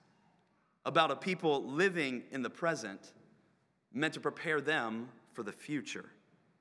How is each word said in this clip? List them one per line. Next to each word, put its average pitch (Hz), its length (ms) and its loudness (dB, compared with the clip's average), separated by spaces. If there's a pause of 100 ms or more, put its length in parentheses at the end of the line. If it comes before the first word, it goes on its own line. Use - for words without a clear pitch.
(840)
about 151 240 6
a 135 60 0
people 156 480 2
living 147 680 2
in 131 140 -4
the 113 80 0
present, 113 600 -4 (760)
meant 151 220 0
to 147 60 -8
prepare 147 420 0
them 123 480 0 (240)
for 120 80 -8
the 101 100 -6
future. - 540 -6 (560)